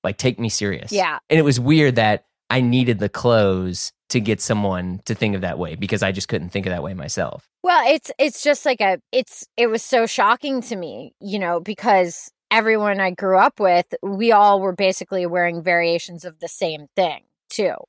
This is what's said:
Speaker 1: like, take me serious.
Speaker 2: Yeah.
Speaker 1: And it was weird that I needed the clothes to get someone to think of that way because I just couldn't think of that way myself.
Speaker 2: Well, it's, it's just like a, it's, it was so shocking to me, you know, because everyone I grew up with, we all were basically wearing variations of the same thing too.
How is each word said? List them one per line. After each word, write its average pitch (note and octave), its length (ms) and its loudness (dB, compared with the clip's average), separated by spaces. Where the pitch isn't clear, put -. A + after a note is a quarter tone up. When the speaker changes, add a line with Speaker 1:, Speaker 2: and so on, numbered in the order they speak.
Speaker 1:
like, F#2+ 140 -4
take B2+ 220 -2
me A#2 100 -4
serious. G2+ 420 -6
Speaker 2:
Yeah. F3 260 -2
Speaker 1:
And D#3+ 80 6
it D#3+ 40 4
was C3+ 160 2
weird C#3 360 4
that G#2+ 300 2
I B2+ 100 2
needed B2 380 2
the G2+ 100 -2
clothes F#2+ 840 0
to C3 100 0
get G#2+ 200 0
someone F#2+ 680 -2
to A2+ 100 -4
think G#2 180 -2
of F#2+ 80 -4
that F2 160 -4
way D#2+ 160 -6
because G2 300 -4
I F#2+ 80 0
just F#2+ 160 -6
couldn't F2+ 220 -6
think F#2+ 180 -6
of - 40 -2
that F2 120 -6
way F#2 100 -8
myself. D2+ 560 -8
Speaker 2:
Well, F4 180 4
it's, - 280 0
it's C#4 240 0
just D4 200 0
like C4 180 0
a, F#3+ 180 2
it's, - 360 -4
it A#3 100 4
was A3 140 -2
so A3+ 240 2
shocking A#3+ 580 0
to A#3 120 -8
me, D3 440 -12
you G3+ 200 -6
know, E3+ 200 0
because F#3 680 0
everyone G#3+ 480 2
I F#3+ 100 0
grew F#3 300 2
up A#3+ 200 4
with, F3+ 280 4
we G3+ 280 0
all G3+ 300 6
were F#3+ 140 -2
basically F#3+ 500 -2
wearing F3 380 0
variations E3+ 600 0
of D#3+ 140 -16
the E3+ 80 -10
same D#3 380 -6
thing E3 260 0
too. F#3+ 240 -2